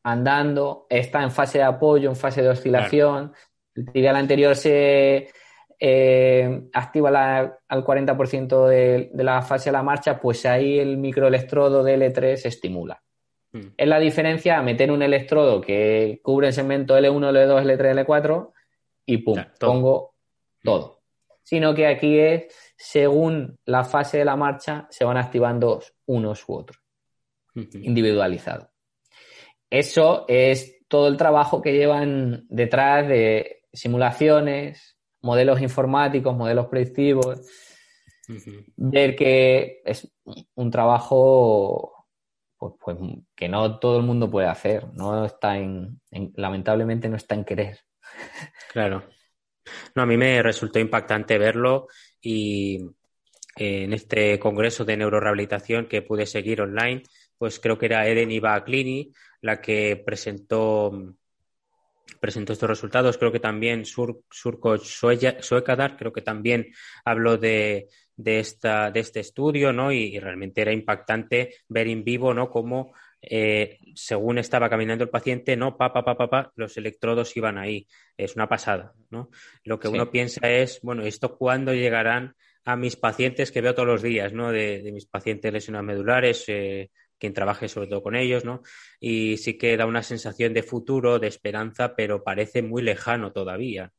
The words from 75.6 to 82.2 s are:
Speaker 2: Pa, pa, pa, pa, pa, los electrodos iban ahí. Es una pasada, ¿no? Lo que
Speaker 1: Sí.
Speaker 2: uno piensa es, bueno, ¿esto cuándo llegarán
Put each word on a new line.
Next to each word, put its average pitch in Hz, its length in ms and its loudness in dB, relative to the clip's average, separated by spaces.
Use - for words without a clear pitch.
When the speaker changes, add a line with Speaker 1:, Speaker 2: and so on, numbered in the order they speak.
Speaker 2:
Pa, 127 160 -2
pa, 123 120 -2
pa, 120 120 -2
pa, 123 140 -2
pa, 135 260 -4
los 110 200 -12
electrodos 117 600 -6
iban 110 220 -4
ahí. 101 280 -10
Es 98 200 -10
una 110 120 -2
pasada, 101 460 -4
¿no? 117 200 -14
Lo 110 140 -6
que 110 100 -6
Speaker 1:
Sí. 110 60 -4
Speaker 2:
uno 120 160 -2
piensa 120 400 -4
es, 127 320 -2
bueno, 120 220 -8
¿esto 107 320 -8
cuándo 131 380 -2
llegarán 120 600 -2